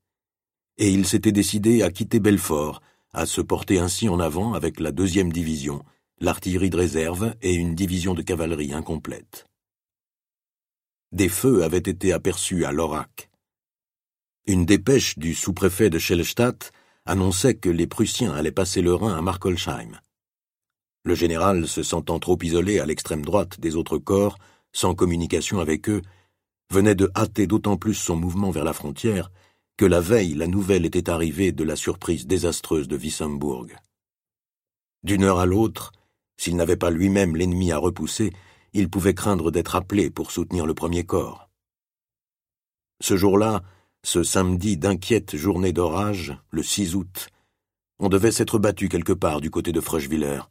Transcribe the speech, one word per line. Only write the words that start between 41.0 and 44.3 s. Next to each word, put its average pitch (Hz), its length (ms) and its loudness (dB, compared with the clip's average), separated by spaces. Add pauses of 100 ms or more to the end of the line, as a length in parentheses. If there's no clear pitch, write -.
corps. 65 440 -4 (1500)
Ce 101 160 2
jour-là, 101 460 4 (400)
ce 85 220 0
samedi 92 520 0